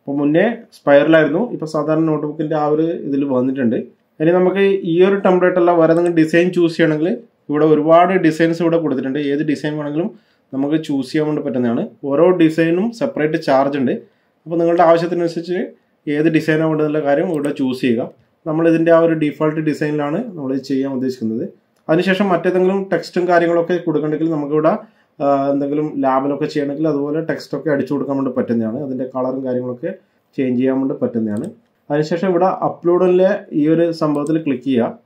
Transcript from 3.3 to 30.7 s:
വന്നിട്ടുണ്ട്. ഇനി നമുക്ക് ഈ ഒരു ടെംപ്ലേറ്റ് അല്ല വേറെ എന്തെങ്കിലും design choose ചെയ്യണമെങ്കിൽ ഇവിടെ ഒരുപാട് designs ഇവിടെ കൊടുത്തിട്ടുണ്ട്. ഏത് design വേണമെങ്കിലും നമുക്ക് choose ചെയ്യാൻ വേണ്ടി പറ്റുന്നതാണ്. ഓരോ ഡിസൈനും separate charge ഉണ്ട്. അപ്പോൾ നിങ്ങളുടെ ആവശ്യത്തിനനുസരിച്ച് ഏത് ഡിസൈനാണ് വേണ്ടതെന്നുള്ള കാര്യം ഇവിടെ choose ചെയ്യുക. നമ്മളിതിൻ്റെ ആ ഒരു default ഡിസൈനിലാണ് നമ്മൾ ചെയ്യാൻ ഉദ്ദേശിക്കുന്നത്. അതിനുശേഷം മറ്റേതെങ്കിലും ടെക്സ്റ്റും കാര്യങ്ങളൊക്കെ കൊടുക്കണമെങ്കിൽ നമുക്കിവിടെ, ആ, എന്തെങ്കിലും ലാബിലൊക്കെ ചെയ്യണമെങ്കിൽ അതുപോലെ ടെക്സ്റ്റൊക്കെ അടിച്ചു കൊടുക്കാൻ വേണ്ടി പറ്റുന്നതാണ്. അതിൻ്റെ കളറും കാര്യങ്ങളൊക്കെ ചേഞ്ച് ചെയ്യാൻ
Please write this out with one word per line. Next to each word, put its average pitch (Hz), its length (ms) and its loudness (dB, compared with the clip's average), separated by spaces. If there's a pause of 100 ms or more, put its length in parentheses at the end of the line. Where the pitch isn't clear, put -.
വന്നിട്ടുണ്ട്. 127 420 0 (460)
ഇനി 160 160 4
നമുക്ക് 185 260 2 (280)
ഈ 165 40 0 (120)
ഒരു 196 180 2
ടെംപ്ലേറ്റ് 180 360 4
അല്ല 175 180 4
വേറെ 160 140 4
എന്തെങ്കിലും 175 280 2
design 170 340 2
choose 165 220 2
ചെയ്യണമെങ്കിൽ 156 320 2 (400)
ഇവിടെ 151 240 2
ഒരുപാട് 165 400 6 (120)
designs 165 380 2
ഇവിടെ 165 200 2
കൊടുത്തിട്ടുണ്ട്. 135 360 -2 (120)
ഏത് 147 200 -2
design 147 280 -4
വേണമെങ്കിലും 151 300 -4 (460)
നമുക്ക് 143 220 -2 (100)
choose 135 240 -4
ചെയ്യാൻ 151 180 0
വേണ്ടി 143 160 -4
പറ്റുന്നതാണ്. 123 380 -2 (260)
ഓരോ 147 160 2 (160)
ഡിസൈനും 165 460 2 (120)
separate 151 480 -2
charge 139 340 2
ഉണ്ട്. 131 120 0 (500)
അപ്പോൾ 165 180 -6
നിങ്ങളുടെ 170 280 2
ആവശ്യത്തിനനുസരിച്ച് 170 680 0 (580)
ഏത് 156 180 2
ഡിസൈനാണ് 160 360 0
വേണ്ടതെന്നുള്ള 151 360 0
കാര്യം 160 280 0
ഇവിടെ 139 160 -2 (100)
choose 131 240 -2
ചെയ്യുക. 113 260 0 (380)
നമ്മളിതിൻ്റെ 165 480 2
ആ - 100 6
ഒരു 165 160 2
default 156 460 -2
ഡിസൈനിലാണ് 151 500 -2 (160)
നമ്മൾ 135 160 -6 (180)
ചെയ്യാൻ 139 280 -2
ഉദ്ദേശിക്കുന്നത്. 123 480 -4 (440)
അതിനുശേഷം 185 440 0
മറ്റേതെങ്കിലും 185 460 0 (140)
ടെക്സ്റ്റും 175 380 -2
കാര്യങ്ങളൊക്കെ 170 460 2 (100)
കൊടുക്കണമെങ്കിൽ 156 500 -2
നമുക്കിവിടെ, 151 360 0 (500)
ആ, 139 40 0 (260)
എന്തെങ്കിലും 143 340 -2 (160)
ലാബിലൊക്കെ 139 480 0
ചെയ്യണമെങ്കിൽ 143 400 -4
അതുപോലെ 147 280 -2 (100)
ടെക്സ്റ്റൊക്കെ 147 440 -6
അടിച്ചു 131 200 -2
കൊടുക്കാൻ 139 260 -2
വേണ്ടി 131 180 -2
പറ്റുന്നതാണ്. 113 480 -2
അതിൻ്റെ 131 280 -6
കളറും 131 340 -4
കാര്യങ്ങളൊക്കെ 123 420 -6 (480)
ചേഞ്ച് 127 220 -2
ചെയ്യാൻ 131 220 0